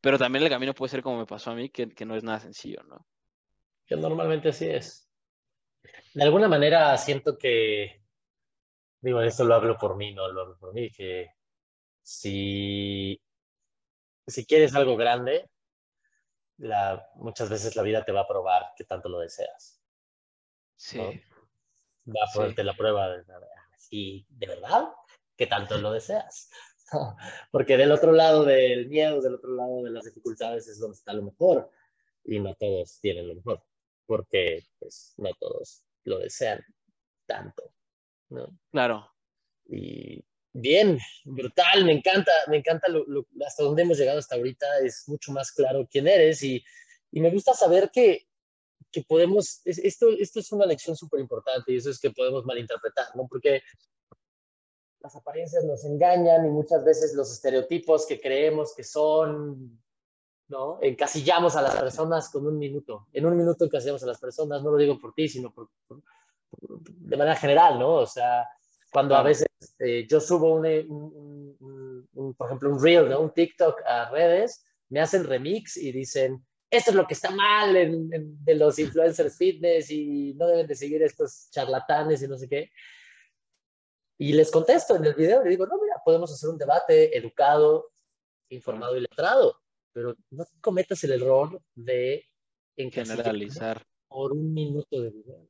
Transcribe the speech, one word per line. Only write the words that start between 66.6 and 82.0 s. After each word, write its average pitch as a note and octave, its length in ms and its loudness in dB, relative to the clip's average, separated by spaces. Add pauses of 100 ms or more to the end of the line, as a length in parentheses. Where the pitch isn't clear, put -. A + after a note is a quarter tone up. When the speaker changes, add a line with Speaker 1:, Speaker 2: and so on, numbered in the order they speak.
Speaker 2:
de - 560 -10
manera D3 200 2
general, D3 420 6
¿no? D3 180 2
O B2+ 100 2
sea, B2 400 -2 (440)
cuando C#3 260 4
a C3+ 60 6
Speaker 1:
Claro. C#3 60 4
Speaker 2:
veces, C#3+ 200 2 (300)
eh, A#2+ 300 -2
yo D3+ 120 4
subo D#3+ 340 2
un, D#3+ 120 0
un, D3+ 920 -6
un, C3 540 -18
un, C3+ 200 -10
por B2 140 -8
ejemplo, C3+ 220 -2
un C3+ 120 0
reel, D#3+ 280 8
¿no? C3+ 100 0
Un D#3 140 -2
TikTok E3 520 2
a A#2+ 240 -2
redes, E3+ 540 0 (260)
me C#3 100 -2
hacen E3 240 0
remix D3 520 -6
y C#3 160 -8
dicen, C3 520 -4 (260)
"Esto A#3 200 2
es G3 60 4
lo F#3 100 4
que D#3 80 -4
está F3 160 -6
mal G3+ 460 4
en, E3 380 0
en, D3+ 300 -10
de D#3 100 6
los D3+ 240 4
influencers D#3+ 580 0
fitness E3 540 0
y C#3+ 440 -4
no D#3+ 140 -2
deben E3+ 180 2
de D3 100 -6
seguir D3 260 -2
estos - 500 -2
charlatanes C#3+ 680 -2